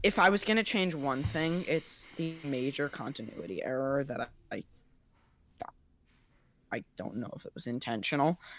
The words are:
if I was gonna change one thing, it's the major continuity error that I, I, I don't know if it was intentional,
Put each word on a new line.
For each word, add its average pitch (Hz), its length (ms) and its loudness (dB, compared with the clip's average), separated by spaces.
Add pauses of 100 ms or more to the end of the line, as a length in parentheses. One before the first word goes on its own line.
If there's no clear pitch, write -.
if - 160 6
I 185 100 10
was 202 140 4
gonna 220 200 4
change 185 300 2
one 139 300 0
thing, 165 440 0
it's - 500 -2
the 165 260 -4
major 139 460 -2
continuity - 720 -8
error 135 400 0
that 135 180 -6
I, 120 60 -6 (300)
I, - 60 -8 (2000)
I - 140 -6 (140)
don't - 180 -8
know 117 200 -6
if - 100 -14
it - 80 -12
was - 140 -6
intentional, 139 720 2 (200)